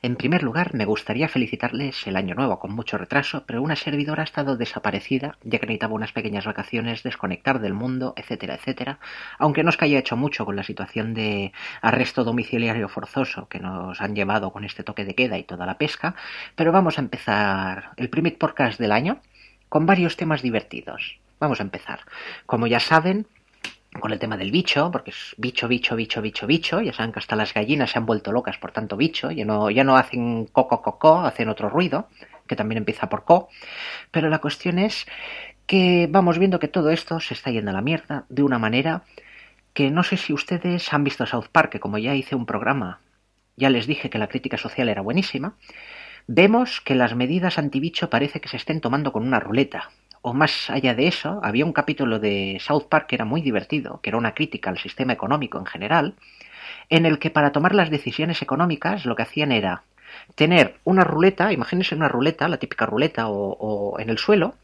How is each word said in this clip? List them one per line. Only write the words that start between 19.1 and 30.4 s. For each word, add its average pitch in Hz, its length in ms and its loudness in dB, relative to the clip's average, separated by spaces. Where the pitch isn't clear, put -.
con 160 160 -2
varios 180 320 4
temas 160 240 -2
divertidos. - 760 -6
Vamos 143 200 0
a 104 40 -4
empezar. - 360 -10
Como 233 180 2
ya 233 140 4
saben, 185 480 4
con 107 140 -4
el 98 60 -4
tema 107 180 -4
del 95 140 -4
bicho, 165 380 2
porque - 220 -6
es - 260 -16
bicho, 123 300 -4
bicho, 120 300 0
bicho, 113 240 -4
bicho, 107 260 -6
bicho, 165 320 2
ya 190 140 -2
saben - 180 -4
que 104 80 -8
hasta - 160 -2
las 107 180 0
gallinas 123 380 2
se 120 80 0
han 113 60 -2
vuelto 107 260 0
locas 123 260 -2
por - 140 -12
tanto 104 240 -4
bicho, 151 360 0
ya 139 120 -4
no, 107 260 2
ya 123 140 4
no 135 140 8
hacen 120 480 0